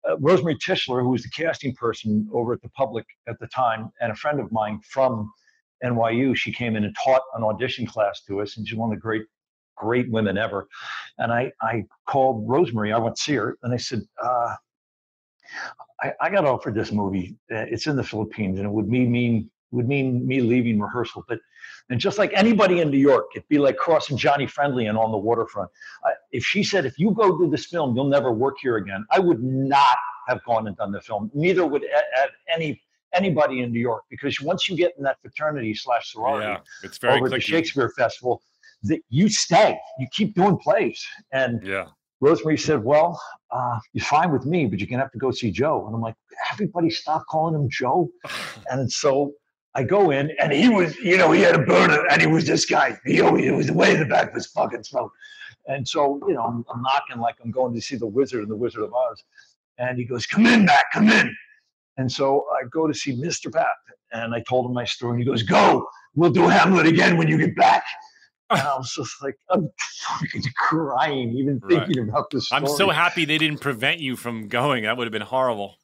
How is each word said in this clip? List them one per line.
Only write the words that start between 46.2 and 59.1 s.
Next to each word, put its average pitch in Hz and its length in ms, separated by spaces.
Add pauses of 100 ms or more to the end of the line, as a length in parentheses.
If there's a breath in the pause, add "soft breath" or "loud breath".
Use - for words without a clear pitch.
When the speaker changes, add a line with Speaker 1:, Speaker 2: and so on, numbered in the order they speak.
Speaker 1:
"Everybody 175 380
stop 156 400
calling 160 240
him 143 160
Joe." 151 400 (140)
Speaker 2:
<laughs> - 460
Speaker 1:
And 127 200
so 143 420 (420)
I 131 80
go 185 280
in, 139 200 (100)
and 165 140
he 220 160
was, 175 260
you 185 220
know, 165 120
he 175 120
had 175 120
a 156 80
burner, - 480
and 156 120
he 160 40
was 156 200
this - 180
guy. 139 400
He - 160
always, - 240
it - 80
was - 180
way 180 220
in - 80
the 151 60
back - 240
of - 40
his - 120
fucking 110 380
throat. - 280 (540 loud breath)
And 135 200
so, 143 400
you 185 60
know, 127 120
I'm, 117 280
I'm 120 100
knocking 131 380
like 117 240
I'm 113 60
going 127 240
to 113 80
see 139 140
the 113 100
Wizard 127 340
and 104 100
the 107 60
Wizard 113 260
of 104 120
Oz. 123 280 (540 soft breath)